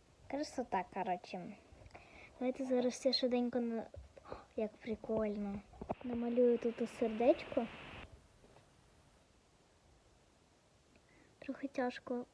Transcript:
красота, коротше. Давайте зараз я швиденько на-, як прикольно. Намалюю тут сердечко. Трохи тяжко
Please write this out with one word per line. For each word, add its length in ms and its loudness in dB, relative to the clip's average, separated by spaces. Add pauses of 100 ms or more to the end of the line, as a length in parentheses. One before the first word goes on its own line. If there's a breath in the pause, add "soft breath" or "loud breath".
(260)
красота, 580 -2 (100)
коротше. 600 -4 (840 loud breath)
Давайте 260 -2
зараз 420 2
я 60 6
швиденько 480 2
на-, 260 -2 (720 loud breath)
як 200 -2
прикольно. 840 -2 (440)
Намалюю 540 4
тут 400 -2
сердечко. 680 4 (3750 soft breath)
Трохи 300 -6
тяжко 640 -2